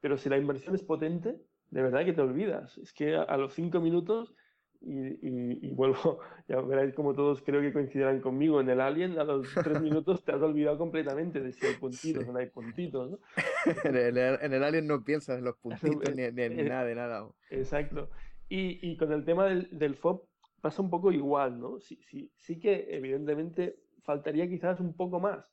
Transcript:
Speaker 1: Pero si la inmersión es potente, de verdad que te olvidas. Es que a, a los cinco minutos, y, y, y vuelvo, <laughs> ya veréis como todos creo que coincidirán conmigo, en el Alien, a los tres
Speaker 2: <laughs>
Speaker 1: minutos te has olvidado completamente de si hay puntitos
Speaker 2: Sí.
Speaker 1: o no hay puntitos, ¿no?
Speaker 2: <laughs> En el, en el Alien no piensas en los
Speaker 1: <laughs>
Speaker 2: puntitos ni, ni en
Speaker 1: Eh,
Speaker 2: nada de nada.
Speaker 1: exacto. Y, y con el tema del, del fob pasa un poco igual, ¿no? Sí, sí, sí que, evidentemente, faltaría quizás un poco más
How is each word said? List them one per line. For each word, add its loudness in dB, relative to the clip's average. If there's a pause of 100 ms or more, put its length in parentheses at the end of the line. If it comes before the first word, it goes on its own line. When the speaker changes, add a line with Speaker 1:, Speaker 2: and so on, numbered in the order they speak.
Speaker 1:
Pero 2
si -2
la 4
inmersión 0
es -2
potente, -2 (340)
de -2
verdad 2
que 2
te 2
olvidas. 0
Es -18
que 0
a, 2
a 2
los 0
cinco 0
minutos, 2 (480)
y, -8
y, -4
y -6
vuelvo, 2 (140)
<laughs> -20
ya 0
veréis 2
como 2
todos 2
creo 2
que 0
coincidirán 2
conmigo, 4
en 2
el 4
Alien, 0
a 2
los -2
tres 2
Speaker 2:
<laughs> 0
Speaker 1:
minutos 2
te -2
has 2
olvidado 2
completamente -2
de -6
si -6
hay 2
puntitos -4
Speaker 2:
Sí. -6
Speaker 1:
o -8
no -2
hay -2
puntitos, -6
¿no? -12 (160)
Speaker 2:
<laughs> -2
En 2
el, 4
en 2
el 2
Alien 2
no 0
piensas -2
en -6
los -4
Speaker 1:
<laughs> -20
Speaker 2:
puntitos -2
ni, -2
ni -4
en -2
Speaker 1:
Eh, 0
Speaker 2:
nada 0
de -2
nada. -6 (220)
Speaker 1:
exacto. -2 (380)
Y, -2 (100)
y -6
con 2
el 0
tema 4
del, 2 (100)
del 0
fob 0 (380)
pasa -2
un 0
poco 4
igual, 2
¿no? -8
Sí, -20 (100)
sí, -14
sí -8
que, 2
evidentemente, -4 (240)
faltaría 0
quizás -2
un -2
poco -2
más -2